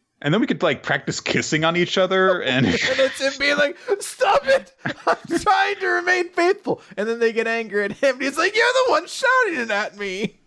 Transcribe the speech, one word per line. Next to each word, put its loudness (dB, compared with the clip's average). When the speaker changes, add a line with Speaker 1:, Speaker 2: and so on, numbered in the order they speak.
Speaker 1:
and 0
then 2
we 0
could, -2
like, 0
practice -4
kissing -2
on 2
each 0
other 2
and 2
Speaker 2:
<laughs> 2
And 2
it's 0
him -2
being 0
like, 0
"Stop 0
it! 0
I'm -2
trying 2
to -4
remain 0
faithful." 0
And -4
then -4
they 2
get -2
angry -2
at -6
him. 0
And -10
he's -4
like, 0
"You're 4
the 2
one 0
shouting 0
it -4
at -4
me." -6